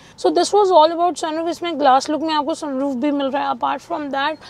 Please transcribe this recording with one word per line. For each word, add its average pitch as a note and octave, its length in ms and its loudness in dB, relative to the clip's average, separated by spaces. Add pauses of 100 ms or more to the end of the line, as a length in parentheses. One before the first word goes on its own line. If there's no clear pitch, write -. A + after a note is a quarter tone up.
(180)
So F#4 120 0
this F4 240 0
was G4+ 180 4
all D#4+ 200 6
about E4+ 320 -2
sunroof। E4 240 -4
इसमें E4+ 320 -6
glass C4+ 300 4
look D4 120 -2
में D#4+ 120 -2
आपको D4+ 200 -2
sunroof C#4 400 -4
भी B3+ 160 -2
मिल C#4+ 160 -2
रहा C4+ 220 -4
है। C4+ 60 0
Apart C4+ 280 -4
from D4+ 260 -8
that, C#4 280 -4 (140)